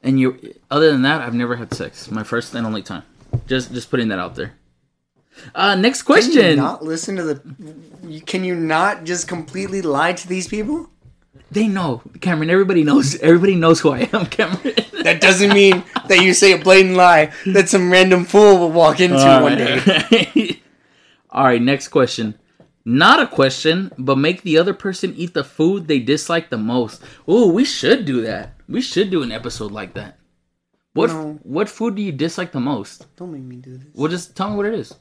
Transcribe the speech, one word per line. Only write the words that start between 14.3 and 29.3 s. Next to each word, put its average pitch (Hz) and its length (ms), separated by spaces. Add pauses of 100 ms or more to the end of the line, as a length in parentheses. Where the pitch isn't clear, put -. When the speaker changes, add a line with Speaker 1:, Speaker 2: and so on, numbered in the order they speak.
Speaker 1:
Cameron. 190 380 (280)
Speaker 2:
That 170 180
doesn't 190 340
mean 196 280 (260)
that 185 140
you 185 120
say 196 180
a 170 60
blatant 185 380
lie 170 360 (140)
that 190 220
some 180 220
random 185 340
fool 202 340
will 175 140
walk 160 280
into 175 160
Speaker 1:
All 135 260
Speaker 2:
one 143 160
Speaker 1:
right, 135 260
Speaker 2:
day. 196 100
Speaker 1:
all 156 160
right. 214 520 (320)
<laughs> - 360
All 135 140
right, 123 180
next 135 260
question. 117 500 (480)
Not 170 340
a 262 60
question, 160 720
but 131 180
make 160 260
the 160 140
other 185 160
person 185 420
eat 170 200
the 143 100
food 170 420
they 151 140
dislike 147 480
the 123 80
most. 113 460 (260)
Ooh, 214 200
we 208 180
should 220 400
do 127 160
that. 110 320 (120)
We 208 140
should 196 300
do 175 120
an 120 80